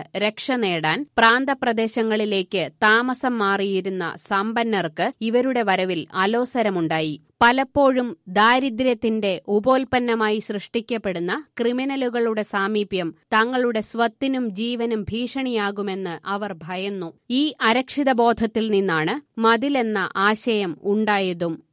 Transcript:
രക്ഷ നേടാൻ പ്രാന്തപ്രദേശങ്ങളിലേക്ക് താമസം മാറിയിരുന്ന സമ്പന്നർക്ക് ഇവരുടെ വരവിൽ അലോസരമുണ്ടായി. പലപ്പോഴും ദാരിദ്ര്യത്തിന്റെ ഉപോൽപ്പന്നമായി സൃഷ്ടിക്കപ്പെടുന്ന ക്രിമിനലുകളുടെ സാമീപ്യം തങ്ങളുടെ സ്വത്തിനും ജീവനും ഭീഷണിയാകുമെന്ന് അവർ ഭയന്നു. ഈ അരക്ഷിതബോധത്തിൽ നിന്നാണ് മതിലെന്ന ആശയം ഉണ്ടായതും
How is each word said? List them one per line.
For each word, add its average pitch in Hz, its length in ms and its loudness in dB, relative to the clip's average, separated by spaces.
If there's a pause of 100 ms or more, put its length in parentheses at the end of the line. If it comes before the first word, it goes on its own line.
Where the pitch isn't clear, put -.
(160)
രക്ഷ 214 380 -2
നേടാൻ 170 440 0 (640)
പ്രാന്തപ്രദേശങ്ങളിലേക്ക് 220 1000 0 (160)
താമസം 247 580 2
മാറിയിരുന്ന 196 680 -2 (180)
സമ്പന്നർക്ക് 208 840 -2 (140)
ഇവരുടെ 240 420 0
വരവിൽ 185 400 0 (120)
അലോസരമുണ്ടായി. 190 1000 0 (220)
പലപ്പോഴും 262 680 4 (260)
ദാരിദ്ര്യത്തിന്റെ 226 1000 2 (180)
ഉപോൽപ്പന്നമായി 233 920 2
സൃഷ്ടിക്കപ്പെടുന്ന 208 920 -4 (220)
ക്രിമിനലുകളുടെ 240 880 -2
സാമീപ്യം 196 680 -2 (220)
തങ്ങളുടെ 233 520 2
സ്വത്തിനും 240 680 -2
ജീവനും 233 540 -4
ഭീഷണിയാകുമെന്ന് 202 1080 -4 (120)
അവർ 202 300 -6
ഭയന്നു. 185 520 -6 (200)
ഈ 254 140 0 (200)
അരക്ഷിതബോധത്തിൽ 233 1080 2
നിന്നാണ് 190 460 0 (240)
മതിലെന്ന 226 600 2 (180)
ആശയം 208 560 0 (120)
ഉണ്ടായതും 196 680 0 (180)